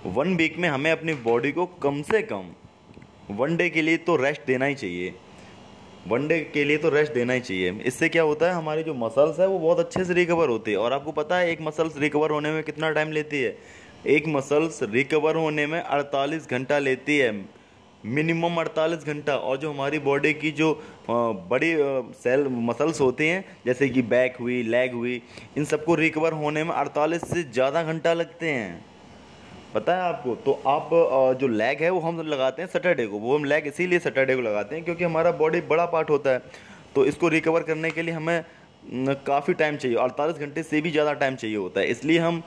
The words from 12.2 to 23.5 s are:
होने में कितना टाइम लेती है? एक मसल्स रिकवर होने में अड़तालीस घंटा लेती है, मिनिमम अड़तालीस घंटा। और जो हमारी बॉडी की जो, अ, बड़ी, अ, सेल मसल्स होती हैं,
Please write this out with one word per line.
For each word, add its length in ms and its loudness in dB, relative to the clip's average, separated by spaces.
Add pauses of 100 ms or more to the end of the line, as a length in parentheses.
होने 200 0
में 140 -2
कितना 260 -2
टाइम 200 0
लेती 320 -2
है? 140 -2 (500)
एक 220 4
मसल्स 540 0
रिकवर 540 2
होने 300 0
में 140 -4
अड़तालीस 680 -2
घंटा 280 0
लेती 400 0
है, 280 0 (600)
मिनिमम 500 0
अड़तालीस 500 -2
घंटा। 300 -2
और 200 -2
जो 140 -6
हमारी 280 -4
बॉडी 360 2
की 160 -4
जो, 220 2
अ, 100 -6 (680)
बड़ी, 240 2
अ, 300 0 (200)
सेल 260 2
मसल्स 520 0
होती 280 2
हैं, 160 -2 (220)